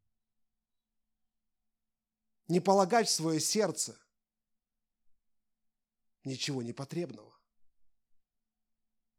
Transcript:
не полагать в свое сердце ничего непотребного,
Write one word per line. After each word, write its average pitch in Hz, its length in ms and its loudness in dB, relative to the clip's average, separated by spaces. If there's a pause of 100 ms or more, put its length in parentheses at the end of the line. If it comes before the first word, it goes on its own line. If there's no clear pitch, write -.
(2500)
не 170 120 2
полагать 196 480 4
в - 40 2
свое 160 260 0
сердце 160 600 -2 (2250)
ничего 131 380 -6
непотребного, 123 720 -8 (1900)